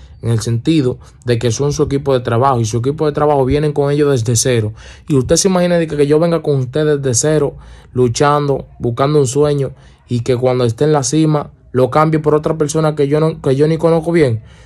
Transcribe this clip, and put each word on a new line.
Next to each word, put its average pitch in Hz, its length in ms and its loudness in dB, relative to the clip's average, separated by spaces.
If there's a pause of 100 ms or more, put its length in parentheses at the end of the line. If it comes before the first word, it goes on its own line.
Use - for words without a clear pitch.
(200)
en 113 100 -4
el 113 100 0
sentido 123 580 0 (260)
de 120 140 0
que 117 140 0
son 143 200 -2
su 147 120 -2
equipo 139 280 -2
de 127 80 2
trabajo, 120 400 0
y 113 60 -2
su 113 120 -4
equipo 147 280 -2
de 151 60 -2
trabajo 147 340 0
vienen 147 260 0
con 143 180 -2
ellos 147 200 2
desde 120 260 0
cero. 110 380 0 (340)
Y 151 80 2
usted 131 200 2
se 160 120 2
imagina 180 280 2
de 165 100 0
que, 156 100 -6
que 143 100 2
yo 151 120 4
venga 165 240 0
con 147 140 0
usted 143 420 0
desde 135 160 -2
cero, 147 420 0 (380)
luchando, 139 720 0 (120)
buscando 135 420 0
un 139 60 2
sueño, 143 440 0 (360)
y 120 140 -4
que 123 160 0
cuando 127 280 0
esté 117 200 0
en 151 80 2
la 147 100 2
cima, 156 500 0 (180)
lo 127 200 2
cambie 156 300 2
por 151 140 0
otra 160 240 0
persona 156 360 -2
que 147 140 0
yo 151 120 0
no, 160 200 -2
que 135 160 0
yo 147 120 2
ni 160 100 -2
conozco 165 340 0
bien, 131 300 2 (240)